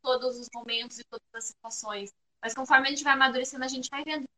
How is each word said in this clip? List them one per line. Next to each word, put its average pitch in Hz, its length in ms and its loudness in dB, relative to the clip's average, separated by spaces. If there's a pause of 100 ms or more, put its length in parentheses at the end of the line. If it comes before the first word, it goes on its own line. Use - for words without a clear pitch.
todos 254 360 0
os 240 160 -12
momentos 233 440 -8
e 233 60 -18
todas - 300 -14
as 226 120 -10
situações. 208 640 -10 (300)
Mas 226 140 -6
conforme 262 340 6
a - 20 2
gente 285 140 -4
vai 285 80 6
amadurecendo, 262 520 2
a 262 40 -2
gente 262 220 -6
vai 277 120 -6
vendo 302 240 -4
que - 100 -18